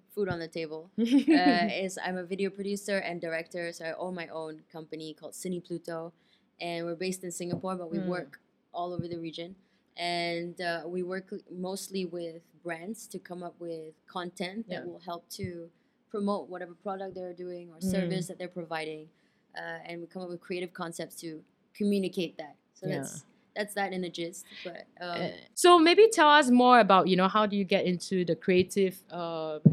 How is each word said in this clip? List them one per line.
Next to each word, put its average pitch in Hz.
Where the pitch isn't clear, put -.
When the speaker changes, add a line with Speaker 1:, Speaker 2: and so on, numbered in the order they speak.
Speaker 1:
food 202
on 175
the 165
table, 165
Speaker 2:
<laughs> -
Speaker 1:
uh, 220
is 202
I'm 185
a 185
video 190
producer 196
and 175
director. 170
So 170
I 160
own 185
my 165
own 156
company 156
called -
Cine 185
Pluto, 170
and 170
we're 170
based 185
in 175
Singapore, 175
but 175
we 165
Speaker 2:
Mm. 185
Speaker 1:
work 180
all 175
over 170
the 170
region. 165
And, 170
uh, 170
we 180
work 185
mostly 185
with 170
brands 170
to 190
come 180
up 170
with 165
content 185
that 180
Speaker 2:
Yeah. 175
Speaker 1:
will 170
help 170
to 170
promote 202
whatever 175
product 190
they're 180
doing 175
or 160
Speaker 2:
Mm. 185
Speaker 1:
service 180
that 180
they're 180
providing. 156
Uh, 165
and 170
we 170
come 185
up 180
with 175
creative 180
concepts 170
to 160
communicate 196
that. 147
So -
Speaker 2:
Yeah. 147
Speaker 1:
that's, 139
that's 208
that 196
in 185
a 175
gist. 170
But, 170
um, 175
Speaker 2:
Uh, 175
so 349
maybe 349
tell 339
us 294
more 247
about, 190
you 190
know, 185
how 214
do 202
you 202
get 185
into 180
the 170
creative, 185
uh, 160